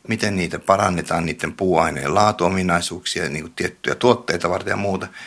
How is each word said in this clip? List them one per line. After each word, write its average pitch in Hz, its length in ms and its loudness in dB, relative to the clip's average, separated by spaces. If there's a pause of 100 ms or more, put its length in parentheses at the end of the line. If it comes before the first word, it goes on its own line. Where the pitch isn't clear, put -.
miten 104 280 0
niitä 85 240 -2
parannetaan, 90 640 2
niiden 78 280 -4
puuaineen 80 640 0
laatuominaisuuksia, 90 1120 0
niin 78 140 -6
kuin 80 120 -16
tiettyjä - 400 -4
tuotteita 117 540 2
varten 95 220 -2
ja 101 60 -2
muuta. 95 300 -2 (200)